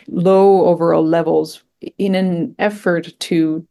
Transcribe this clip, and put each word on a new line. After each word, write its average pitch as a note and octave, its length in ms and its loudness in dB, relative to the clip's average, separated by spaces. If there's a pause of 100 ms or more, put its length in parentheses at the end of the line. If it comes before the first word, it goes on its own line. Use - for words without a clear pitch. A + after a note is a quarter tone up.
low F#3+ 560 4
overall E3 400 2
levels D#3+ 580 -2 (360)
in G3 160 -2
an F#3 440 -2
effort F#3 600 -4
to D#3+ 520 -2